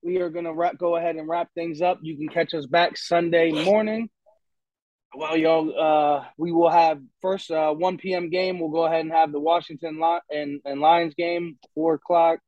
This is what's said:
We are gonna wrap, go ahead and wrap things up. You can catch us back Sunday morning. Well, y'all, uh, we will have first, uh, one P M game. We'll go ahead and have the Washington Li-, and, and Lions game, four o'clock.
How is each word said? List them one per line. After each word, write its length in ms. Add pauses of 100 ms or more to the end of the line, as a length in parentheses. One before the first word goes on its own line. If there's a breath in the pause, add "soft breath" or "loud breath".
We 160
are 120
gonna 220
wrap, 260
go 180
ahead 200
and 120
wrap 260
things 260
up. 220
You 140
can 120
catch 260
us 120
back 300
Sunday 540 (140)
morning. 460 (1040)
Well, 220
y'all, 420
uh, 460 (120)
we 160
will 160
have 320 (220)
first, 280
uh, 220
one 240
P 160
M 160
game. 300
We'll 120
go 140
ahead 160
and 120
have 200
the 80
Washington 600
Li-, 360
and, 280
and 160
Lions 340
game, 440 (160)
four 200
o'clock. 540